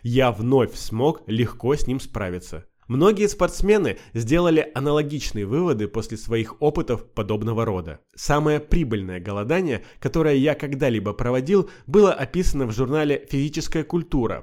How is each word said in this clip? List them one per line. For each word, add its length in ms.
я 280
вновь 440
смог 500
легко 500
с 120
ним 120
справиться. 680
Многие 400
спортсмены 680
сделали 600
аналогичные 720
выводы 440
после 260
своих 460
опытов 500
подобного 540
рода. 340
Самое 460
прибыльное 580
голодание, 640
которое 360
я 200
когда-либо 560
проводил, 580
было 280
описано 520
в 60
журнале 580
"Физическая 540
культура" 600